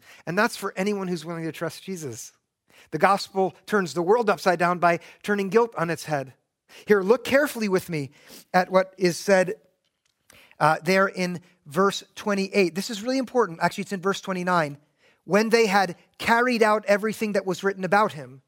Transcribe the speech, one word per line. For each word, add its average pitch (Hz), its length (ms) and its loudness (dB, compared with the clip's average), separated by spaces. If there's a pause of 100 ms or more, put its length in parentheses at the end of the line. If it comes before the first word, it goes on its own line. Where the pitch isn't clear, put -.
(260)
And 165 100 -6
that's 220 220 0
for 196 180 -8
anyone 196 320 -2
who's 175 160 -4
willing 165 200 -8
to 160 80 -6
trust - 320 -8
Jesus. 156 480 -12 (600)
The - 60 -6
gospel 190 580 0 (100)
turns 190 280 -2
the 175 80 -2
world 208 280 2
upside 175 280 0
down 175 220 0
by 170 200 2 (220)
turning 202 280 -2
guilt 226 280 2
on 165 120 -2
its 160 160 -6
head. 135 280 -6 (540)
Here, 208 140 4
look 240 220 0
carefully 262 440 0
with 185 220 0
me 147 220 -6 (420)
at 185 180 2
what 185 260 2
is 180 200 0
said, 185 380 2 (1040)
uh, 156 240 4
there 190 240 4
in 180 340 -4 (240)
verse 185 380 0 (120)
twenty-eight. 196 600 0
This 196 140 -6
is 202 120 -10
really 254 160 -2
important. 220 440 -2
Actually, 180 200 -2
it's - 100 -10
in 196 100 -6
verse 190 200 -2
twenty-nine. 180 560 -2 (480)
"When 214 240 2
they 226 160 4
had 190 320 2 (200)
carried 233 460 2
out 214 220 4
everything 208 480 0
that 190 120 -2
was 185 180 -4
written 190 200 -2
about 196 300 2
him." 135 340 -16